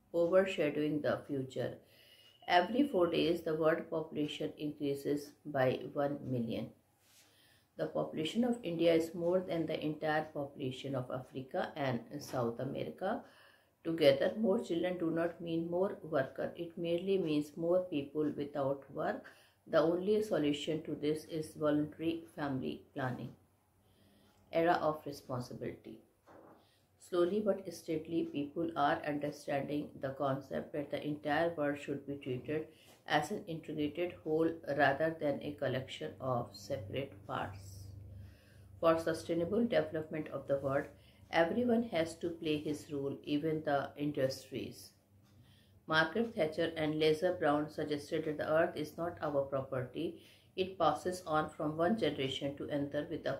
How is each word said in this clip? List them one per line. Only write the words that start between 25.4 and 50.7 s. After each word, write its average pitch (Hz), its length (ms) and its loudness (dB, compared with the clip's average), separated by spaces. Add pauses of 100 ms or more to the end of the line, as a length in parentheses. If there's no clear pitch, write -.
Slowly 180 420 2
but 190 320 0
steadily, 165 600 -2
people 165 440 -2
are 151 300 4
understanding 147 840 -2 (120)
the 135 100 -4
concept - 600 -2
that 143 180 -4
the - 160 -4
entire 151 500 0
world 147 240 0
should 143 260 -6
be 139 100 -6
treated 147 500 -4 (400)
as 151 240 2
an 208 160 -4
integrated 160 680 -2 (100)
whole 160 260 4 (260)
rather 147 440 4
than 143 220 0
a 147 100 -6
collection 131 680 -4
of 127 320 -2
separate 131 600 -6 (120)
parts. - 600 -8 (960)
For 165 180 6
sustainable 170 680 0
development 156 600 -2
of 139 200 -8
the 139 100 2
world, 139 280 0 (440)
everyone 226 600 4
has 165 240 0
to 170 140 -4
play 151 280 -2
his 147 340 -4
role, 139 300 -2
even 156 420 0
the 139 320 2
industries. 139 920 -4 (960)
Margaret 165 500 2
Thatcher 165 400 2
and 156 240 0
Leslie 156 360 4
Brown 151 320 2
suggested 151 560 -4
that 151 140 -4
the - 100 -2
earth 160 280 4
is 151 200 -6
not 170 240 -4
our 143 220 0
property. 135 800 -4 (320)
It 185 240 -4